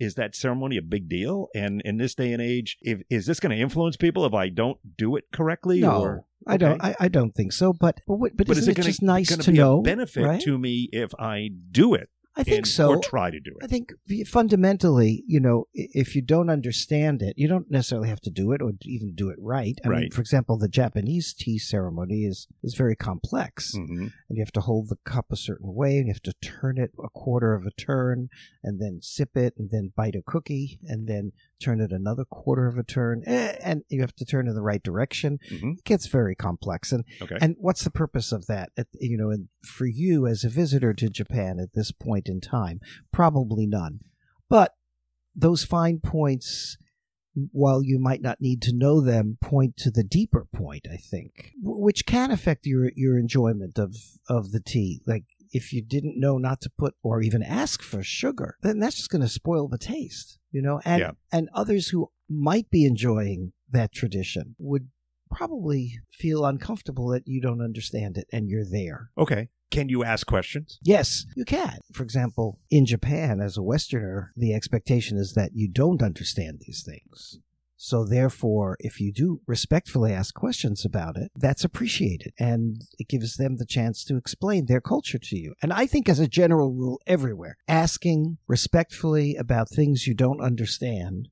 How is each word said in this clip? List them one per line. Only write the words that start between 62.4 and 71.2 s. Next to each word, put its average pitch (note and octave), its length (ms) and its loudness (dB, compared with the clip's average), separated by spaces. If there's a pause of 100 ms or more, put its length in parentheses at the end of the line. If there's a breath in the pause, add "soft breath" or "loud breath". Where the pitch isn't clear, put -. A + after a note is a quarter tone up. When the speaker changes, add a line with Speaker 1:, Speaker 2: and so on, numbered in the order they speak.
Speaker 2:
be D#3+ 140 6
enjoying G#2 680 0 (180)
that A#2+ 220 2
tradition G2 640 -6
would C#3 300 -4 (420)
probably D3 720 -4 (100)
feel D#3 340 -2
uncomfortable C#3 640 -4
that B2+ 180 0
you C3 140 -4
don't A#2+ 220 -2
understand A2 560 -6
it - 140 -8
and G#2+ 160 -2
you're G#2 200 -2
there. F2+ 480 -6
Speaker 1:
Okay. A#2+ 320 0 (220)
Can C#3+ 180 -2
you B2+ 140 0
ask A2+ 240 -2
questions? - 560 -4
Speaker 2:
Yes, - 440 4 (100)